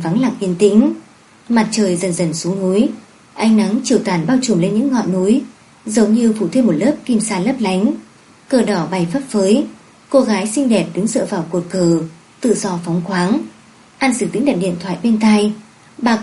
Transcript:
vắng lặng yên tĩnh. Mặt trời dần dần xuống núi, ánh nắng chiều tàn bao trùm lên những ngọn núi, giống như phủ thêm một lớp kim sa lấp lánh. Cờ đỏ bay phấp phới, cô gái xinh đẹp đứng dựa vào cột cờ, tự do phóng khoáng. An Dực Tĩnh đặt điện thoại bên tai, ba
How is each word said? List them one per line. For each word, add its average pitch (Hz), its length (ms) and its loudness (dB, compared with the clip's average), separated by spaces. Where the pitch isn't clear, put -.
vắng 170 180 0
lặng 254 200 0
yên 185 140 -2
tĩnh. 208 380 4
Mặt 226 220 2
trời 190 260 0
dần 185 160 -2
dần 170 220 -2
xuống 185 260 -4
núi, 196 280 2
ánh 220 220 2
nắng 202 280 0
chiều - 200 2
tàn 170 220 -2
bao 262 160 2
trùm 202 160 0
lên 185 160 0
những 262 180 0
ngọn 196 200 -2
núi, 196 300 2
giống 214 280 2
như 226 240 2
phủ 180 140 -2
thêm 254 140 2
một 180 60 4
lớp 202 220 2
kim 226 160 0
sa 196 180 -4
lấp 226 200 -2
lánh. 196 340 0
Cờ 247 140 2
đỏ 185 280 -2
bay 180 220 -2
phấp 277 160 -4
phới, 208 380 2
cô 277 100 4
gái 208 260 0
xinh 262 220 0
đẹp 190 260 2
đứng 190 120 -2
dựa 220 180 -2
vào 175 260 -4
cột 175 200 -4
cờ, 170 300 2
tự 220 140 2
do 180 300 -4
phóng 175 200 -2
khoáng. 185 340 0
An 262 140 0
Dực 190 200 -4
Tĩnh 208 120 -2
đặt 262 160 0
điện 185 200 -2
thoại 180 220 -6
bên 226 180 2
tai, 214 320 4
ba 233 240 0